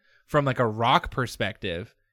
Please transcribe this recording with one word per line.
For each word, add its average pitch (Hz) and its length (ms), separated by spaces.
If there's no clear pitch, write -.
from, 147 180
like, 131 140
a 127 80
rock 117 460
perspective 104 800